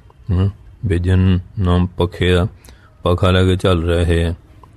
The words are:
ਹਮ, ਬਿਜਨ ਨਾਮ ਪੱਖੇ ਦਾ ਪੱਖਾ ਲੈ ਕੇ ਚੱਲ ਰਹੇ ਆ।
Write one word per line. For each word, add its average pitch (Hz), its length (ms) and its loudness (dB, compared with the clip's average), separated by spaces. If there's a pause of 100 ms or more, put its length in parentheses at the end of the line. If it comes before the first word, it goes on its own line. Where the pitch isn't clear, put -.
(300)
ਹਮ, 98 200 0 (360)
ਬਿਜਨ 92 540 2 (180)
ਨਾਮ 90 280 0
ਪੱਖੇ 87 460 -2
ਦਾ 87 140 2 (560)
ਪੱਖਾ 90 280 0
ਲੈ 92 140 2
ਕੇ 92 120 2
ਚੱਲ 90 260 0
ਰਹੇ 85 420 0
ਆ। 82 100 -4 (420)